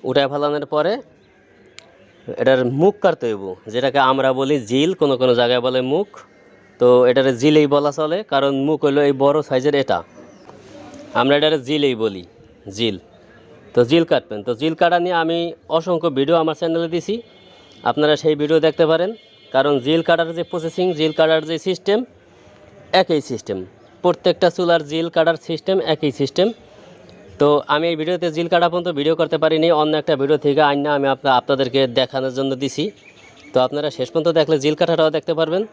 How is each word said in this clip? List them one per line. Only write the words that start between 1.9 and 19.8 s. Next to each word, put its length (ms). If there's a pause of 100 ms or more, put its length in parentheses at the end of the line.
এটার 240
মুখ 380
কাটতে 240
হইব, 180 (280)
যেটাকে 260
আমরা 340
বলি 240 (140)
জিল, 240
কোনো 220
কোনো 180
জায়গায় 320
বলে 140
মুখ। 280 (720)
তো 260
এটারে 300
জিলেই 300
বলা 260
চলে, 300
কারণ 300 (140)
মুখ 180
হইলো 180
এই 100
বড় 300
সাইজের 320
এটা, 240 (1160)
আমরা 220
এটারে 220
জিলেই 360
বলি, 280 (540)
জিল। 200 (760)
তো 100
জিল 200
কাটবেন। 380
তো 120
জিল 200
কাটা 240
নিয়ে 160
আমি 380 (160)
অসংখ্য 400
ভিডিও 280
আমার 180
চ্যানেলে 340
দিছি, 340 (600)
আপনারা 340
সেই 180
ভিডিও 260
দেখতে 260
পারেন। 240 (420)
কারণ 280